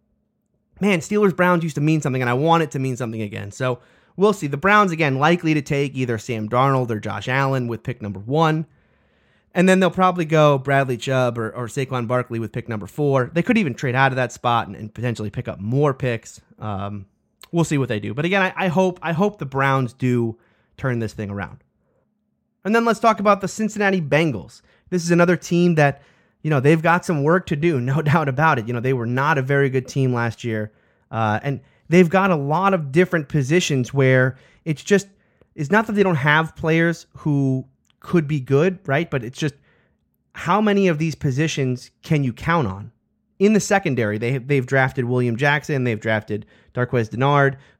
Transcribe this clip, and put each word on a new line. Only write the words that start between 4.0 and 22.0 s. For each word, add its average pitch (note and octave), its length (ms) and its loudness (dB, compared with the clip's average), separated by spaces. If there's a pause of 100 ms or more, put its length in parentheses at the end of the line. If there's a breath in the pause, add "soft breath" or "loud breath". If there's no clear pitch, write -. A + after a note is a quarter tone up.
we'll G3+ 160 4
see. E3 140 -6
The C#3+ 100 -4
Browns, G3 340 4
again, D3+ 280 0
likely D#3+ 340 2
to D3+ 80 0
take C#3+ 340 -4
either B2 220 -2
Sam A2 320 -6
Darnold B2+ 420 2
or G#2+ 80 -2
Josh G#2 300 -8
Allen C3+ 380 0
with A2+ 140 -8
pick - 200 -10
number G2+ 180 -8
one. D#3 460 0 (880)
And F3+ 140 4
then F#3 140 4
they'll F3+ 100 2
probably F3+ 320 0
go D3+ 340 4
Bradley C3+ 380 0
Chubb B2+ 420 -2
or, A2 160 -6
or A#2+ 140 -8
Saquon B2 400 -6
Barkley B2 320 -2
with A2 140 -8
pick A#2+ 160 -8
number G#2 180 -8
four. C3+ 460 0
They E3+ 100 0
could A#3 140 2
even D#3+ 160 0
trade B2 220 -4
out C3+ 180 4
of - 20 -6
that B2+ 160 -2
spot A#2 360 -2
and, F#2 100 -14
and G#2+ 160 -14
potentially G#2+ 360 -6
pick A#2 200 -8
up - 100 -12
more C3 340 0
picks. - 460 -6 (180)
Um, G2+ 480 -8 (460)
we'll E3+ 140 0
see D3+ 120 -2
what B2+ 120 0
they A2 100 -2
do. G#2+ 140 -8
But C#3+ 100 -4
again, F#3+ 180 0
I, F#3 140 0
I F#3 140 -2
hope, F#3 320 0
I E3 100 -4
hope G3+ 280 -2
the D3 60 -8
Browns C3+ 460 0
do A#2+ 460 -2 (400)
turn B2 220 -4
this A2 120 -6
thing G#2 180 -10
around. G2 360 -10 (1000)